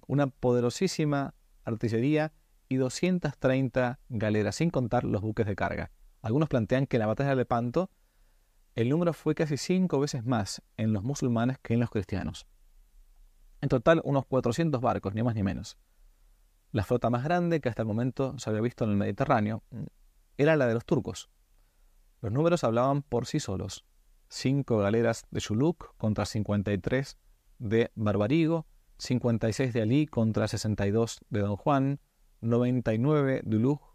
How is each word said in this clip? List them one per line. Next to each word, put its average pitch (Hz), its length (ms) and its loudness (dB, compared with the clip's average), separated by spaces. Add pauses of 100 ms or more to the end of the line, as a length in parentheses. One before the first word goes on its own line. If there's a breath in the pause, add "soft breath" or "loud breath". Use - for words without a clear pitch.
una 143 200 0
poderosísima 131 1080 0 (300)
artillería 120 680 0 (340)
y 131 80 -2
doscientas 151 640 -2
treinta 127 640 0 (100)
galeras, 107 460 0
sin 165 120 2
contar 120 360 0
los 110 180 -2
buques 110 240 -2
de 101 100 -4
carga. 80 360 -4 (280)
Algunos 139 300 0
plantean 127 360 0
que - 100 0
en 117 40 2
la 107 60 0
batalla 139 240 0
de 135 60 2
Lepanto 123 540 0 (840)
el 117 160 0
número 165 240 2
fue 151 200 -2
casi 151 220 0
cinco 180 420 0
veces 135 280 -2
más 113 360 -2 (140)
en 110 160 0
los 101 120 -2
musulmanes 123 540 -2
que - 140 -6
en 117 80 2
los 117 80 0
cristianos. - 580 -6 (1160)
En 135 80 -2
total, 160 340 6
unos 139 220 0
cuatrocientos 131 560 0
barcos, 104 320 0
ni 110 80 -2
más 117 120 0
ni 107 80 -2
menos. - 360 -4 (920)
La 110 140 -2
flota 123 240 0
más 120 160 0
grande 170 380 0
que 123 80 -2
hasta 110 100 -4
el 110 80 -4
momento 127 500 -2
se - 120 -6
había 107 100 0
visto 123 240 -2
en 107 60 2
el 101 80 2
Mediterráneo, 107 720 0
mm, 110 140 -12 (520)
era 151 180 4
la 139 120 4
de 113 80 2
los 117 100 -4
turcos. - 460 -4 (880)
Los 104 100 -6
números 165 320 2
hablaban 127 380 2
por 120 240 -2
sí 151 160 -4
solos. 92 460 -8 (420)
Cinco 131 480 0
galeras 113 540 2
de - 100 -6
Chuluk 139 560 -2
contra 104 300 -2
cincuenta 104 480 -2
y - 20 2
tres 127 400 -2 (420)
de 113 360 0
Barbarigo, 127 720 0 (340)
cincuenta 117 480 0
y 107 40 0
seis 131 200 -2
de 117 80 0
Ali 131 280 2
contra 110 400 0
sesenta 107 400 -2
y - 20 0
dos 113 300 0 (100)
de 110 80 -2
Don 101 180 0
Juan, 139 440 0 (400)
noventa 120 540 2
y 110 40 0
nueve 139 460 2
de 107 120 0
Ulug 131 240 2 (140)